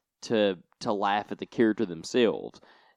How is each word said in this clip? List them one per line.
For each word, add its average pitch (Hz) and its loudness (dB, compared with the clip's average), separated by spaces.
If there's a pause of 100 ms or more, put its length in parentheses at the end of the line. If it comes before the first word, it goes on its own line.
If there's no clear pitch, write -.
(220)
to, 104 0 (220)
to 117 -2
laugh 101 -2
at 92 -8
the 95 -12
character 110 2
themselves. 87 -2 (360)